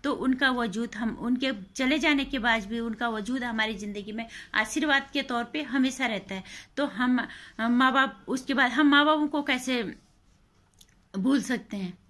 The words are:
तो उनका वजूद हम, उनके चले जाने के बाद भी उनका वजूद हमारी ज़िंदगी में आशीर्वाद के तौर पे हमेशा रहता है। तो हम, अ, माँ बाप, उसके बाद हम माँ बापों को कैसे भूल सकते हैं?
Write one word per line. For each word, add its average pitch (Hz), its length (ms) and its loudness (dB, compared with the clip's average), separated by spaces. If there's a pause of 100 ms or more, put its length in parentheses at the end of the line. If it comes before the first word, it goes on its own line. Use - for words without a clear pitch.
तो 285 80 0
उनका 262 380 0
वजूद 233 440 -2
हम, 220 160 -4
उनके 254 420 -2 (220)
चले 269 240 2
जाने 277 260 2
के 269 140 -4
बाद 226 260 2
भी 233 160 -4
उनका 233 280 -4
वजूद 233 360 -4
हमारी 220 300 -2
ज़िंदगी 208 380 -8
में 226 160 -8 (260)
आशीर्वाद 277 580 0
के 277 100 -2
तौर 240 220 -2
पे 302 180 -6
हमेशा 262 440 0
रहता 196 280 -6
है। 190 100 -8 (320)
तो 285 100 0
हम, 247 420 0 (300)
अ, 226 100 0
माँ 247 240 4
बाप, 269 360 0
उसके 269 260 -2
बाद 247 180 4
हम 285 160 6
माँ 285 180 8
बापों 302 220 4
को 294 140 -2
कैसे 254 540 -2 (1200)
भूल 247 240 4
सकते 214 340 -6
हैं? 180 220 -6 (120)